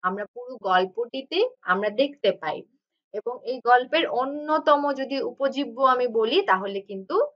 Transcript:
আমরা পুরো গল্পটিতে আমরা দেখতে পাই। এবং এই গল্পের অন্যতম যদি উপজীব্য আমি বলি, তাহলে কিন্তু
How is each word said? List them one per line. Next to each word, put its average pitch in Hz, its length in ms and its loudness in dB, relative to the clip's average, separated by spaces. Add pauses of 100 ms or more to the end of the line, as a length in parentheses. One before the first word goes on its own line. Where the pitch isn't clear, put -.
আমরা 196 220 -2
পুরো 247 360 -14
গল্পটিতে 226 760 -2 (220)
আমরা 196 280 0
দেখতে 277 420 0
পাই। 156 280 -6 (540)
এবং 220 200 -8 (100)
এই 254 160 -6
গল্পের 247 500 4
অন্যতম 294 720 2 (120)
যদি 269 280 -4
উপজীব্য 262 600 -4
আমি 247 260 4
বলি, 226 340 2
তাহলে 196 400 0
কিন্তু 196 340 -8 (200)